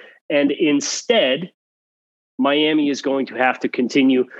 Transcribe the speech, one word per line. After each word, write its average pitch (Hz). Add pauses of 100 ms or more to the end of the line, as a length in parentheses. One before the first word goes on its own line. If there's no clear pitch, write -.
(300)
and 143
instead, 147 (840)
Miami 151
is 131
going 135
to -
have 127
to -
continue 131 (140)